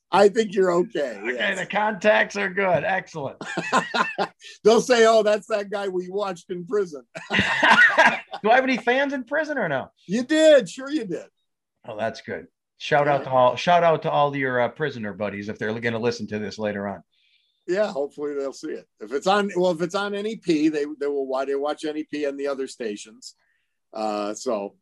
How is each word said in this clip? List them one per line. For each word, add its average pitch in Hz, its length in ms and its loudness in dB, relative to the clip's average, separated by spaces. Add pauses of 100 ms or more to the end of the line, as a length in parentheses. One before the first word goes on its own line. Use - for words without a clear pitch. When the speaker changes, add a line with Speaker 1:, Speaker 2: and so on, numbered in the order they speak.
(100)
Speaker 1:
I 202 200 8
think 214 240 0
you're 185 180 4
okay, 151 500 0
Speaker 2:
Okay, - 120 -4
Speaker 1:
yes. 202 240 -2
Speaker 2:
the 180 80 -6
contacts 214 680 2
are 202 120 -2
good. 180 340 0
Excellent. 170 540 -4 (640)
Speaker 1:
<laughs> - 640 -6
They'll 214 160 6
say, 233 260 4
"Oh, 226 160 6
that's 208 260 0
that 208 220 -4
guy 202 180 -6
we 185 200 -4
watched 190 420 -6
in 180 160 -8
prison." 175 360 -4 (140)
<laughs> - 140 -14
Speaker 2:
Do - 1200 2
I 240 40 6
have 262 100 4
any 262 140 0
fans 269 340 0
in 262 120 -6
prison 294 340 -4
or 190 100 -2
no? 127 220 -4 (160)
Speaker 1:
You 220 160 -2
did. 302 460 6
Sure 262 220 -12
you 285 140 -4
did. 147 220 -8 (600)
Speaker 2:
Oh, 110 120 -12
that's 110 240 -6
good. 92 240 -10 (320)
Shout 143 280 2
out 143 140 2
Speaker 1:
Yeah. 135 40 -10
Speaker 2:
to 135 60 -10
all, 123 260 4
shout 175 280 4
out 160 180 4
to 156 80 -4
all 147 240 2
your, 131 260 0
uh, 120 80 2
prisoner 120 440 -6
buddies 101 380 -6
if 107 80 -8
they're 110 200 -4
gonna 113 200 -2
listen 113 300 -2
to 107 100 -6
this 104 200 -8
later 104 300 -4
on. 190 140 -8 (640)
Speaker 1:
Yeah, 196 260 0
hopefully 143 420 -6
they'll 135 200 -4
see 156 160 -12
it. 113 160 -12 (140)
If 107 120 -12
it's 143 140 -4
on, 202 300 2
well, 180 160 2
if 160 100 -6
it's 175 140 -2
on 202 180 -4
N 202 120 -4
E 226 100 -6
P, 160 320 2
they, 151 180 -2 (120)
they 139 80 -4
will 143 200 -2
wa-, 131 180 -2
they 139 120 -4
watch 147 280 -4
N 151 140 -6
E 151 120 -6
P 147 140 -4
and 139 160 -4
the 139 60 -4
other 135 200 -4
stations. 110 680 -10 (580)
Uh, 104 400 -4
so 104 500 -6